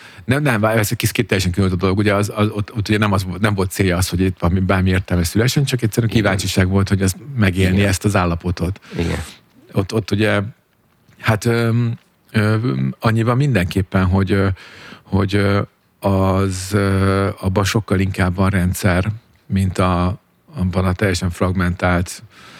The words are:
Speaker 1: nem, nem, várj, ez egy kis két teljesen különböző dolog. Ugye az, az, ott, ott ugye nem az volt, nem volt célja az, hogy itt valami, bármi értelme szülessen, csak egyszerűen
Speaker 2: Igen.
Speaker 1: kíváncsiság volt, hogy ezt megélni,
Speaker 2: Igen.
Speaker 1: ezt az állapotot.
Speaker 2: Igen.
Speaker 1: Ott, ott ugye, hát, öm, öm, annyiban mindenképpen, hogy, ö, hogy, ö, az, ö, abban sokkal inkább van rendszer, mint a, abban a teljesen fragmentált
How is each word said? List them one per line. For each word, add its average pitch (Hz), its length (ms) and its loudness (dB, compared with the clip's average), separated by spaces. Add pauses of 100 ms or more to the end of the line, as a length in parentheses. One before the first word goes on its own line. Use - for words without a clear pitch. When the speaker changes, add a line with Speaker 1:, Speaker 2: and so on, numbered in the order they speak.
(260)
Speaker 1:
nem, 139 160 0
nem, 123 200 0
várj, 110 180 2
ez 104 120 0
egy 117 60 -4
kis - 140 -2
két - 160 -2
teljesen 95 240 0
különböző 92 300 0
dolog. 92 160 2
Ugye 104 160 2
az, 101 220 0
az, 107 140 0
ott, 104 260 -6
ott 98 120 -4
ugye 107 100 2
nem 104 140 2
az 92 120 0
volt, 92 180 -6
nem 107 120 0
volt 95 180 -2
célja 92 260 0
az, 90 120 0
hogy 87 100 -2
itt 92 200 0
valami, 87 200 0
bármi 92 300 0
értelme 92 340 0
szülessen, 123 400 0
csak 131 180 -2
egyszerűen 110 300 2
Speaker 2:
Igen. 113 120 2
Speaker 1:
kíváncsiság 95 460 0
volt, 98 200 2
hogy 95 120 0
ezt 95 160 0 (200)
megélni, 95 400 2
Speaker 2:
Igen. 101 100 4
Speaker 1:
ezt 95 180 -2
az 104 100 2
állapotot. 87 640 -2 (180)
Speaker 2:
Igen. 82 220 -2 (520)
Speaker 1:
Ott, 98 220 -2
ott 110 180 -2
ugye, 104 300 2 (800)
hát, 110 260 -2
öm, 117 480 0 (380)
öm, 120 680 0
annyiban 113 380 0
mindenképpen, 95 680 0
hogy, 95 260 2
ö, 98 160 2 (560)
hogy, 95 320 -2
ö, 101 260 2 (380)
az, 95 760 0
ö, 98 560 2 (100)
abban 92 240 0
sokkal 95 360 0
inkább 92 360 0
van 95 140 2
rendszer, 95 640 0 (340)
mint 95 320 0
a, 90 420 0 (360)
abban 92 300 0
a 92 80 0
teljesen 92 360 0
fragmentált 90 960 -2 (360)